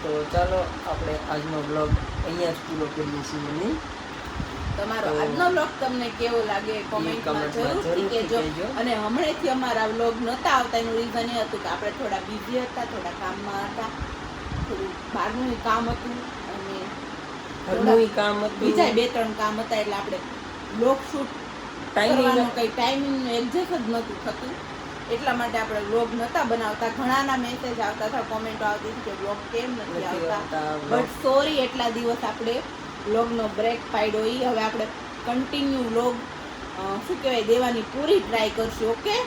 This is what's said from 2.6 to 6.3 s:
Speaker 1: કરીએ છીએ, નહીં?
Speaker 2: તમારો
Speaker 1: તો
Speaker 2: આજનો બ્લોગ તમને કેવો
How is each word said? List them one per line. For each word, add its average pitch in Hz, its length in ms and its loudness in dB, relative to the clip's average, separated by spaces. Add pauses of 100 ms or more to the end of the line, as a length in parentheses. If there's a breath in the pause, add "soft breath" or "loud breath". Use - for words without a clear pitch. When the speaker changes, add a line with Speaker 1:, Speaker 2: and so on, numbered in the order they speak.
Speaker 1:
કરીએ 147 200 -4
છીએ, 147 580 -4
નહીં? 269 120 0 (1000)
Speaker 2:
તમારો 214 320 -2
Speaker 1:
તો 151 120 2
Speaker 2:
આજનો 320 280 4
બ્લોગ 311 180 4 (120)
તમને 247 300 -2 (100)
કેવો 233 260 2